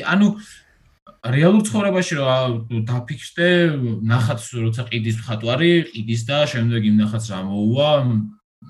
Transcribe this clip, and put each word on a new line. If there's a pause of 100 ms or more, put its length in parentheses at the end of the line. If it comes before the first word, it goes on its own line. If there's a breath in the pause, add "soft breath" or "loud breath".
ანუ (920 loud breath)
რეალურ
ცხოვრებაში
რო,
ა, (440)
დაფიქრდე, (540)
ნახატს (120)
როცა
ყიდის
მხატვარი, (200)
ყიდის
და (120)
შემდეგ
იმ
ნახატს
რა
მოუვა, (800)